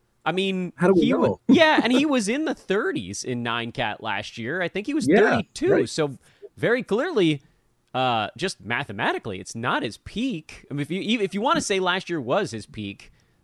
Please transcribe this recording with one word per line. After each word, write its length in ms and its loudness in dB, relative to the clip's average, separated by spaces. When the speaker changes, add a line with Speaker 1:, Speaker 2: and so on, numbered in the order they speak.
Speaker 1:
I 60 0
mean, 440 -2
Speaker 2:
How 120 4
do 60 6
we 120 6
Speaker 1:
he 80 4
wa- 140 2
Speaker 2:
know? 160 -2
<laughs> 40 -18
Speaker 1:
yeah, 340 6
and 100 2
he 120 4
was 240 0
in 160 -2
the 100 -2
thirties 720 -4
in 180 -4
nine 300 -4
cat 300 -4
last 340 -6
year. 240 -4
I 80 -2
think 180 -6
he 60 -6
was 160 0
Speaker 2:
Yeah, 120 8
Speaker 1:
thirty-two, 520 2
Speaker 2:
right. 160 2
Speaker 1:
so 300 -4
very 240 0
clearly, 580 0
uh, 420 0
just 240 -8
mathematically, 800 -4
it's 140 -14
not 280 -2
his 140 -6
peak. 720 -8
I 40 -8
mean, 80 -4
if 80 -6
you, 320 -2
if 100 -4
you 80 -4
wanna 220 0
say 180 0
last 300 -2
year 100 -2
was 300 -2
his 160 -10
peak, 440 -12